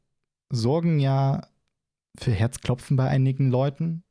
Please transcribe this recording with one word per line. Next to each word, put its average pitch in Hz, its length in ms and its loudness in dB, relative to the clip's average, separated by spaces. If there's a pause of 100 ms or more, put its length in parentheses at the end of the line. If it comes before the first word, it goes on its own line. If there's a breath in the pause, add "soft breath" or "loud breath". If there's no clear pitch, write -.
(500)
sorgen 151 500 0
ja 135 480 0 (680)
für - 140 -2
Herzklopfen 120 680 -2
bei 131 100 2
einigen 135 440 2
Leuten. 147 600 -2